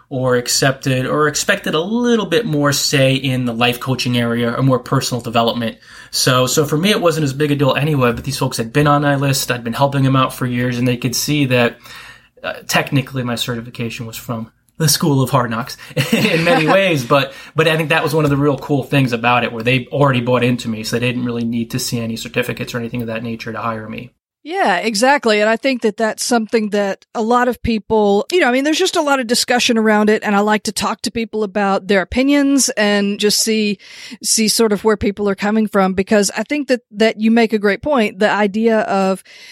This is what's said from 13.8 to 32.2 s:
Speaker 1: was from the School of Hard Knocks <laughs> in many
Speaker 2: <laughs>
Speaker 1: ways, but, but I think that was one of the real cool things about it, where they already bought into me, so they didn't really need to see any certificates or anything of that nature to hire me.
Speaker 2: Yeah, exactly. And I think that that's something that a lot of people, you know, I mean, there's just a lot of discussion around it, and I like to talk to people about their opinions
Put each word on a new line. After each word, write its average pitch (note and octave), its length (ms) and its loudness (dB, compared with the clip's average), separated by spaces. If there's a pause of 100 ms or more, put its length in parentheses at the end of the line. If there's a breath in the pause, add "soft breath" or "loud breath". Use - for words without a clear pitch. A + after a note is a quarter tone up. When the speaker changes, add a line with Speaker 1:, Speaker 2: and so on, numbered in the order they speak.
Speaker 1:
was A2+ 120 -14
from A2+ 340 -10 (260)
the D#3+ 100 0
School C#3+ 360 2
of B2 80 -4
Hard A#2+ 180 0
Knocks A#2 280 -8 (180 loud breath)
<laughs> - 180 -2
in G3 300 2
many E3 240 2
Speaker 2:
<laughs> D#3+ 40 4
Speaker 1:
ways, F3+ 340 2
but, C#3 280 2 (220 loud breath)
but D#3+ 120 4
I D#3+ 80 2
think D#3+ 140 0
that D#3+ 140 2
was D3+ 100 -2
one D#3 100 2
of C#3+ 60 4
the C#3+ 80 2
real C#3 220 2
cool C#3 240 -2
things C3 300 2
about A#2+ 300 2
it, A2 80 -2
where A2+ 120 -8
they B2 240 0
already C3+ 340 2
bought B2 220 2
into A#2+ 260 0
me, A2 140 -6
so A2+ 160 -4
they B2 80 -2
didn't B2 180 -4
really A#2+ 180 -4
need A#2 280 -4
to C3 80 -4
see B2 200 -4
any A2+ 180 -6
certificates A#2+ 580 -6
or - 20 -2
anything A#2 240 -6
of A2+ 60 -6
that A2+ 160 -6
nature A2+ 280 -8
to G#2+ 80 -10
hire A2 300 -6
me. A2+ 220 -14 (340)
Speaker 2:
Yeah, C#4+ 340 0
exactly. A3 600 2
And G#3 100 4
I A3+ 60 2
think C4 280 -2
that G#3 120 0
that's A3 260 -4
something A3 500 0
that G3+ 340 -2 (100)
a A#3 60 -4
lot B3 260 2
of A#3+ 160 -6
people, G#3+ 640 2
you F4+ 120 2
know, C4 80 2
I - 20 2
mean, C4 140 2
there's D4+ 120 2
just F#4 200 0
a E4+ 40 2
lot C#4 200 0
of A#3 60 -6
discussion A#3+ 500 0
around G#3+ 320 2
it, G#3+ 120 2
and G#3 140 -2
I G3+ 60 2
like G#3 220 0
to G#3+ 100 -8
talk G#3+ 300 -4
to A3+ 80 -2
people A3 340 -4
about G3 420 -2
their G3 140 2
opinions C#4 720 2